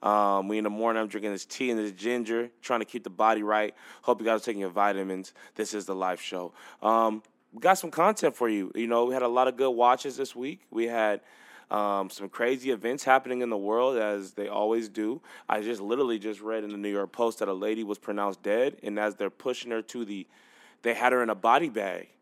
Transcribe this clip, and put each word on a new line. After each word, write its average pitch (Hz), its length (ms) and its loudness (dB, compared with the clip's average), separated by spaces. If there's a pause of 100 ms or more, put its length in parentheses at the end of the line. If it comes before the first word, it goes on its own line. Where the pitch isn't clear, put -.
Um, 101 460 4
we 107 120 -2
in 107 40 -2
the 107 80 0
morning, 110 320 0
I'm 107 60 -4
drinking 104 240 -6
this 95 120 -8
tea - 260 -4
and 113 100 0
this 104 100 -4
ginger, 117 600 -2 (120)
trying 123 160 -2
to 110 60 -2
keep 113 180 -12
the 104 80 -10
body 107 320 2
right. 107 320 0 (280)
Hope 117 180 2
you 110 60 -2
guys 110 140 2
are - 40 -18
taking 104 160 -4
your 98 100 -4
vitamins. 95 640 -2 (220)
This 107 180 -4
is 101 120 -6
the 98 80 -4
Life 92 260 -2
Show. 90 320 -8 (280)
Um, 110 400 4 (320)
we 113 60 -16
got 180 200 4
some 170 120 -8
content 170 460 2
for 120 120 0
you. 101 280 0
You 117 100 -2
know, 117 200 4
we 123 80 -2
had 127 100 0
a 120 40 2
lot 127 200 4
of 123 80 -4
good 131 160 2
watches 123 440 4
this 131 200 -8
week. 139 240 -8 (100)
We 113 160 0
had, 110 340 0 (520)
um, 101 380 0
some 101 180 -12
crazy 127 420 -2
events 120 320 -4
happening 131 380 4
in 123 100 -2
the 110 60 -2
world, 117 420 2
as 104 360 -2
they 101 120 -6
always 107 420 0
do. 107 320 -4 (280)
I 104 140 -2
just 110 180 -4
literally 117 400 0
just 104 200 -8
read 110 220 -4
in 104 80 -8
the 104 80 -8
New 104 140 -4
York 101 180 -2
Post 117 300 -2
that 101 80 -2
a 98 40 -2
lady 107 300 -2
was 104 160 -4
pronounced 101 420 -4
dead, 123 440 0
and 104 160 -4
as 104 160 -2
they're 101 140 -4
pushing 123 420 -6
her 113 100 -4
to 117 220 -8
the, 98 240 -10 (540)
they 117 120 2
had 120 180 4
her 123 120 4
in 113 60 0
a 107 40 2
body 127 360 4
bag. 95 360 -4 (160)